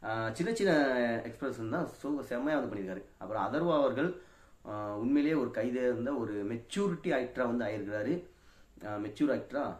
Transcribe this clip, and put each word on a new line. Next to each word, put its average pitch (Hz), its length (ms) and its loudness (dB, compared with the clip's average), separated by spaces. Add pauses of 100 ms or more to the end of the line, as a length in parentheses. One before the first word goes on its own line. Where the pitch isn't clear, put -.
ஆ, 110 280 -2
சின்ன 202 220 0
சின்ன 196 180 4 (520)
எக்ஸ்பிரஷன் 117 440 -6
தான் 160 180 -2
சூ-, 147 340 -4
செம்மையா 139 380 0
வந்து 117 160 -2
பண்ணியிருக்காரு. 95 280 -6 (160)
அப்புறம் 101 260 -2
அதர்வா 156 300 2
அவர்கள், 143 360 4 (560)
ஆ, 104 300 -6
உண்மையிலேயே 143 440 4
ஒரு 120 100 0
கைதேர்ந்த 123 680 0
ஒரு 107 160 -2 (100)
மெச்சூரிட்டி 170 680 -2
ஆக்டரா 127 340 0
வந்து 120 180 0
ஆயிருக்கிறாரு. 104 500 -2 (720)
ஆ, 107 100 -4
மெச்சூர் 107 400 0
ஆக்டரா, 123 280 -4 (160)